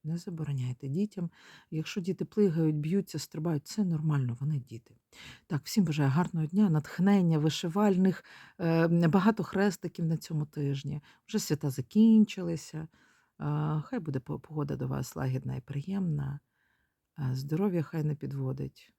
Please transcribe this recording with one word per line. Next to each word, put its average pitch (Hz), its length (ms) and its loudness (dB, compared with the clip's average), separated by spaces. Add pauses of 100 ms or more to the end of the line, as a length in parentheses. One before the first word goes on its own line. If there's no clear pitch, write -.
Не 160 140 -4
забороняйте 143 680 -6
дітям. 175 420 -4 (400)
Якщо 156 300 -6
діти 180 240 -4
плигають, 165 520 2
б'ються, 160 420 -2
стрибають, 160 480 -4
це - 180 -2
нормально, 151 560 0
вони 147 180 -2
діти. - 360 -14 (520)
Так, 147 180 -4
всім 208 200 2
бажаю 147 260 2
гарного 160 360 0
дня, 196 240 4
натхнення, 170 680 4
вишивальних, 180 880 2 (360)
е, 165 280 4 (200)
багато 196 340 4
хрестиків 185 600 -2
на 160 120 0
цьому 151 300 -4
тижні. 143 560 -4 (240)
Вже 220 120 -4
свята 147 320 -2
закінчилися. 190 1080 2
Е, 160 100 -10 (960)
хай - 140 -8
буде 151 220 -4
по-, - 180 -10
погода 147 380 -6
до 131 120 -6
вас 135 280 -6
лагідна 131 400 -4
і 131 40 -8
приємна. 147 800 -6 (800)
Е, 135 160 -2
здоров'я 160 480 -2
хай 156 220 -4
не 151 100 -2
підводить. 135 840 -8